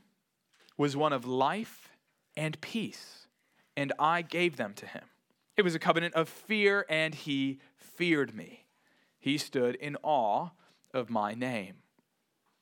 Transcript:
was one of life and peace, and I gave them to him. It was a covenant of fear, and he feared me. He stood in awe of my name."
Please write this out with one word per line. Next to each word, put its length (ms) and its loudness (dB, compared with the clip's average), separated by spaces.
was 200 2
one 160 4
of 140 -2
life 640 0
and 240 -4
peace, 640 -8
and 220 -2
I 240 4
gave 340 0
them 180 -4
to 120 -14
him. 180 -14
It 60 6
was 120 2
a 60 -4
covenant 340 4
of 140 2
fear, 600 2
and 280 0
he 440 -2
feared 560 0
me. 280 -14
He 200 0
stood 380 0
in 260 -8
awe 480 0
of 160 -2
my 240 0
name." 480 -6